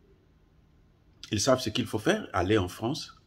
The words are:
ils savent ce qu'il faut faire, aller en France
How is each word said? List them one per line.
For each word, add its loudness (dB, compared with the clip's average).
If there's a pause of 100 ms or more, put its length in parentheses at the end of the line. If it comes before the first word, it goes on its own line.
(1300)
ils 0
savent 4
ce -4
qu'il -2
faut -4
faire, 0
aller 2
en 0
France -6